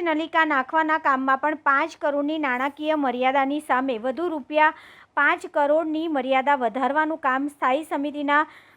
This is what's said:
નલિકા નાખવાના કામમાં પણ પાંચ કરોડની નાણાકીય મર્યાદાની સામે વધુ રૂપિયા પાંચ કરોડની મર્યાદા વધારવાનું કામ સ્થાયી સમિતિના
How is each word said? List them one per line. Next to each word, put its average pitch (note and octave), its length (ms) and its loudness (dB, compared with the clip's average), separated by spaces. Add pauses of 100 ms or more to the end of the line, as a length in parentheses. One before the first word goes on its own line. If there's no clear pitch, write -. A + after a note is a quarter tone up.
નલિકા D#4+ 420 0
નાખવાના D#4 520 0
કામમાં C4+ 400 0
પણ D4+ 180 -2
પાંચ C#4+ 360 0 (100)
કરોડની D4 360 -2
નાણાકીય C#4+ 580 -2
મર્યાદાની C4+ 640 0
સામે C4+ 380 -2
વધુ C4 300 -4
રૂપિયા D4+ 460 0 (400)
પાંચ D4+ 400 0
કરોડની D#4 540 2
મર્યાદા C4 480 2
વધારવાનું C4+ 640 0
કામ C#4 300 0
સ્થાયી C#4+ 360 -2
સમિતિના D4 640 0 (320)